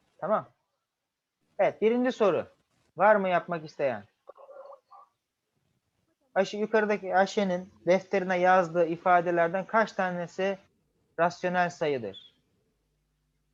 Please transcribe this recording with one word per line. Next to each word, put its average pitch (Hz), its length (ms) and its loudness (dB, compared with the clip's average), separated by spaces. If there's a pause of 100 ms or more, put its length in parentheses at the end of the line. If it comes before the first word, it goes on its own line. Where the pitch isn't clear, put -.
(180)
Tamam. 175 300 -4 (1080)
Evet. 180 240 0
Birinci 240 300 2
soru. 165 340 0 (500)
Var 208 200 6
mı 190 120 -2
yapmak 170 360 -4
isteyen? 127 400 -4 (2250)
Ayşe, 190 240 -2
yukarıdaki 208 580 0
Ayşe'nin 190 560 0 (140)
defterine 185 520 0
yazdığı 175 480 4
ifadelerden 175 800 0
kaç 214 260 0
tanesi 185 680 -6 (600)
rasyonel 175 520 0
sayıdır? 131 640 -6 (1200)